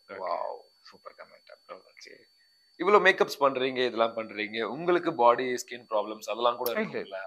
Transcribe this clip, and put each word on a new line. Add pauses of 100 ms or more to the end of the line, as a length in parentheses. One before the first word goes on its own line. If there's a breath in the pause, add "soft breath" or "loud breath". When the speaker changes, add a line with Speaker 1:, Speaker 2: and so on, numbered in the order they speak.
Speaker 1:
ஓகே.
Speaker 2:
Wow, (220)
super
comment. (200)
Speaker 1:
ஓகே. (640)
இவ்வளவு
makeups
பண்றீங்க,
இதெல்லாம்
பண்றீங்க,
உங்களுக்கு
body
skin
problems
அதெல்லாம்
கூட
Speaker 2:
இல்ல.
Speaker 1:
இருக்கும்ல, (120)